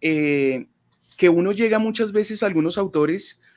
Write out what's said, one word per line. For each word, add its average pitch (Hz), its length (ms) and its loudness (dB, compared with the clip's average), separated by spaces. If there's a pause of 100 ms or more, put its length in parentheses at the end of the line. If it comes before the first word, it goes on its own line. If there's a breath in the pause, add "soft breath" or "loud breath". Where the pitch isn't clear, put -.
eh, 143 640 0 (500)
que 185 120 6
uno 170 220 4
llega 214 280 0
muchas 220 340 -2
veces 214 300 -2
a 214 40 0
algunos 170 320 -2
autores 175 640 -2 (160 soft breath)